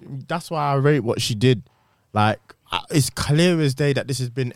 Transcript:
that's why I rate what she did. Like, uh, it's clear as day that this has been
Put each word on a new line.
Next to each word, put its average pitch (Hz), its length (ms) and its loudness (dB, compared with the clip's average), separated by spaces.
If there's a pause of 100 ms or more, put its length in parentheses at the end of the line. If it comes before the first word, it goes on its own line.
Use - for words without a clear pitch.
(280)
that's 170 240 -8
why 147 200 -2
I 139 40 2
rate 143 240 4
what 110 220 -2
she - 120 -4
did. 120 300 2 (500)
Like, 104 260 2 (340)
uh, 87 60 -2 (100)
it's 156 200 2
clear 165 520 2
as 135 120 2
day 143 200 0
that 123 140 -4
this 131 120 -6
has 123 100 -4
been 127 260 -4